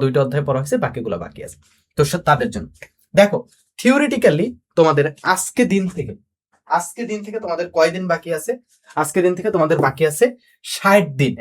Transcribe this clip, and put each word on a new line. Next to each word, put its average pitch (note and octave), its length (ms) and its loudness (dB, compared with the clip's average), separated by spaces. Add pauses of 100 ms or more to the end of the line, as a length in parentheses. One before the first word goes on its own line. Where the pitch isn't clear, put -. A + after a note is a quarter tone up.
দুইটা C3 220 2
অধ্যায় C#3 240 -2
পড়া C3+ 120 0
হয়েছে, C#3+ 240 -2
বাকিগুলো A2+ 340 -6
বাকি - 280 -16
আছে, - 100 -20 (400)
তো - 80 2
সে, D3 120 -2 (120)
তাদের C#3 260 2
জন্য। E2+ 120 -8 (480)
দেখো, G3+ 240 6 (400)
থিওরিটিক্যালি A#3+ 680 2 (320)
তোমাদের D#3 260 4 (180)
আজকে - 420 0
দিন G3 200 0 (120)
থেকে, - 180 -8 (540)
আজকে F3+ 420 -4
দিন G#3 160 -6
থেকে G#3+ 140 -8
তোমাদের F3 260 -6 (100)
কয়দিন E3+ 360 2
বাকি E3 260 -4
আছে? A#3 140 -6 (440)
আজকে D3+ 260 -2
দিন F3+ 120 4
থেকে F3 160 -4
তোমাদের D#3+ 280 2
বাকি C#3+ 280 0
আছে D3+ 200 2 (380)
ষাট G3 400 2 (160)
দিন, C3+ 200 0